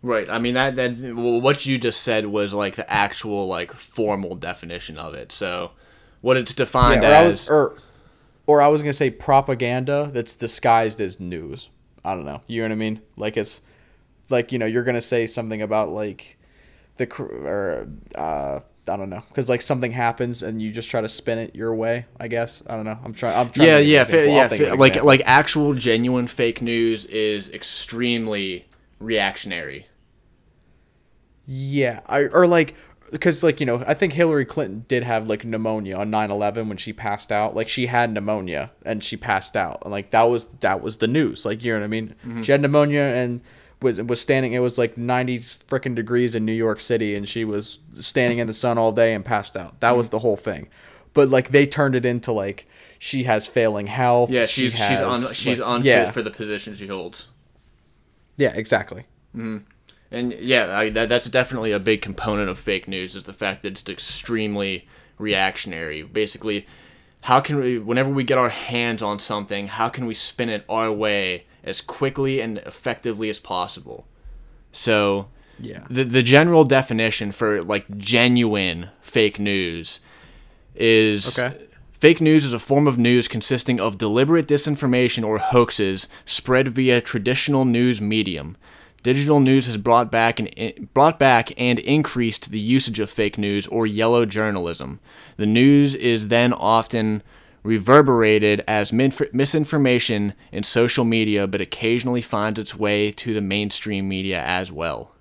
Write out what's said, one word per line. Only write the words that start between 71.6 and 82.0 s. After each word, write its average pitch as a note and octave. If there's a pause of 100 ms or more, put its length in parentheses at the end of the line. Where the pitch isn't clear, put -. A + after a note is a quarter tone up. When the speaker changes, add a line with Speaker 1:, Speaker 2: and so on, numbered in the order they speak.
Speaker 1:
as -
quickly C3+
and A2
effectively A2+
as G#2
possible? F2 (640)
So, G2+ (320)
Speaker 2:
Yeah. -
Speaker 1:
the, B2+
the B2
general D#3
definition A2+
for, G#2
like, G2+
genuine G#2 (100)
fake -
news F#2 (760)
is A2
Speaker 2:
Okay. B2+ (340)
Speaker 1:
fake E3